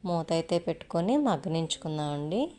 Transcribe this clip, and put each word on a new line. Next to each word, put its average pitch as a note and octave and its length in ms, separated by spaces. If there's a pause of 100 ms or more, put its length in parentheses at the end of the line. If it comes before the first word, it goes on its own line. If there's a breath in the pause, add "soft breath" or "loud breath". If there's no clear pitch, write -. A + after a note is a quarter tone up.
మూత E3 200 (100)
అయితే E3 200 (100)
పెట్టుకొని E3+ 460 (140)
మగ్గనించుకుందామండి. D#3 1120 (180)